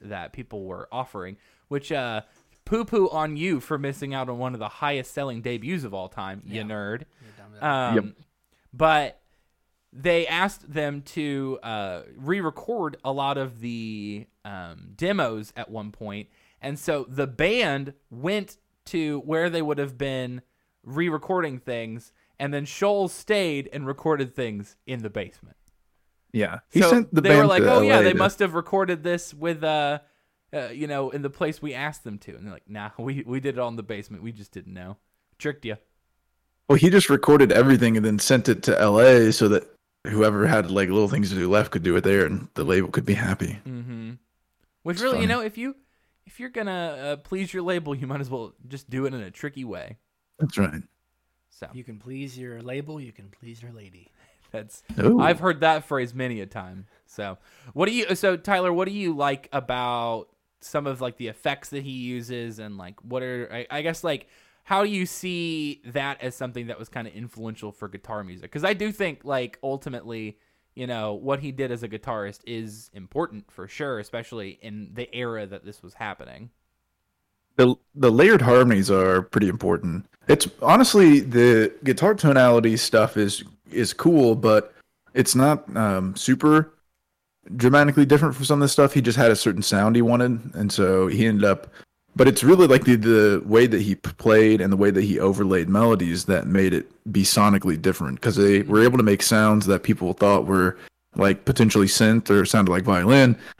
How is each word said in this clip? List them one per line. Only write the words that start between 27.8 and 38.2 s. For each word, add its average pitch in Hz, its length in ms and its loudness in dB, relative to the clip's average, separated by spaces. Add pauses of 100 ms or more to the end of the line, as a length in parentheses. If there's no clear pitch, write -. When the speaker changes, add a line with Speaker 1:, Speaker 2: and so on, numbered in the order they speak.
Speaker 1:
yeah, 104 120 4
Speaker 3:
L - 80 6
A - 20 4
Speaker 1:
they 185 80 4
Speaker 3:
to 180 60 -2
Speaker 1:
must 190 220 -2
have 190 140 -2
recorded 175 480 -4
this 170 320 -6
with, 156 300 -8
uh, 151 360 -2 (520)
uh, 131 220 -10
you 147 140 -10
know, 139 240 -6
in 143 100 -10
the 139 80 -8
place 156 320 -8
we 147 120 -10
asked 143 300 -10
them 104 160 -14
to." 80 160 -20
And 76 100 -20
they're 101 80 -16
like, - 160 -20
"Nah, 104 280 -14
we, 135 280 -10
we 123 140 -8
did 131 160 -8
it 123 40 -8
all 120 100 -4
in 117 80 -12
the 110 60 -12
basement. 104 400 -14
We 117 100 -14
just 104 180 -20
didn't 92 220 -20
know. 92 240 -18 (400)
Tricked 143 260 -10
ya." 107 120 -10 (920)
Speaker 3:
Well, 143 100 6
he 170 120 6
just 190 200 4
recorded 139 440 6
everything 120 420 4
and 107 100 0
then 107 140 0
sent 127 300 2